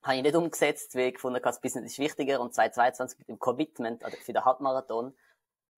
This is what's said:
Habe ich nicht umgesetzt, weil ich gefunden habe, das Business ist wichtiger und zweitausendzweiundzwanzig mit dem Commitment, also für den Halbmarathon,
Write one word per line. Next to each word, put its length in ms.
Habe 140
ich 80
nicht 100
umgesetzt, 600
weil 120
ich 60
gefunden 220
habe, 80
das 160
Business 320
ist 80
wichtiger 400
und 120
zweitausendzweiundzwanzig 680
mit 80
dem 100
Commitment, 640
also 140
für 160
den 120
Halbmarathon, 720